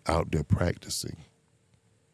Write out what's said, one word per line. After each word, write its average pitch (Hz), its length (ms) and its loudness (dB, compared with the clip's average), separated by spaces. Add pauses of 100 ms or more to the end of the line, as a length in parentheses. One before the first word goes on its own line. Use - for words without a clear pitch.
out 82 240 2
there 78 140 2
practicing, - 720 -2 (960)